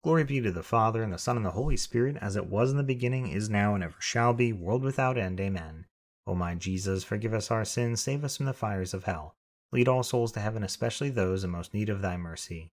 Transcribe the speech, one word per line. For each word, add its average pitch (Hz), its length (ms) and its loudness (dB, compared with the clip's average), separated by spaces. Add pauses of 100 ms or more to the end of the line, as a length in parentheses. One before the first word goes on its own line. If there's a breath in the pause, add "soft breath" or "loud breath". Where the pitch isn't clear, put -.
Glory 160 200 4
be 139 180 0
to 107 100 2
the 85 100 -4
Father, 113 400 2
and 107 100 -2
the 85 60 -4
Son, 120 200 -2
and 113 60 0
the 95 60 0
Holy 123 260 2
Spirit, 127 460 0
as 98 140 -2
it 92 100 -2
was 104 240 2
in 139 80 2
the 143 60 2
beginning, 127 460 0
is 104 200 -2
now, 104 240 4
and 95 100 0
ever 80 140 -6
shall 120 340 2
be, 120 220 4
world 101 300 0
without 131 340 0
end. 92 220 -2
Amen. 87 480 -4 (400)
O 95 80 -2
my 87 180 0
Jesus, 95 500 -2
forgive 110 300 -2
us 107 160 -2
our 110 160 0
sins, 117 340 0
save 143 240 -2
us 139 140 -4
from 139 80 -2
the 135 80 -2
fires 98 400 -2
of 95 120 -6
hell. 78 280 -4 (380)
Lead 123 160 4
all 127 160 4
souls 117 300 0
to 110 60 -4
heaven, 107 220 -2
especially 117 480 -2
those 95 340 2
in 90 60 -2
most 87 240 -6
need 104 160 0
of 98 140 -2
thy 90 120 0
mercy. 82 640 -8